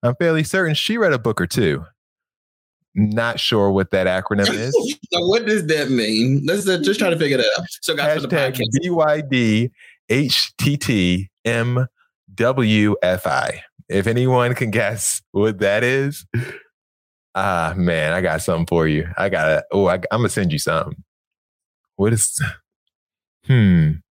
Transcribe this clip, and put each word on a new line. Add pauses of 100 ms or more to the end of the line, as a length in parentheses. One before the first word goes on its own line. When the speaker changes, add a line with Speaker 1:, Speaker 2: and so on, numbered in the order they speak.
Speaker 1:
I'm
fairly
certain
she
read
a
book
or
two. (1080)
Not
sure
what
that
acronym
is.
Speaker 2:
<laughs>
So
what
does
that
mean?
Let's,
uh,
just
try
to
figure
that (120)
out. (160)
So
guys,
for
the
Speaker 1:
Hashtag (160)
B
Y
D (380)
H
T
T (160)
M (480)
W
F
I.
Speaker 2:
podcast (260)
Speaker 1:
If
anyone
can
guess (100)
what
that
is, (1120)
ah,
man,
I
got
something
for
you. (100)
I
got,
oh,
I,
I'm (100)
gonna
send
you
something. (920)
What
is, (1080)
hmm. (240)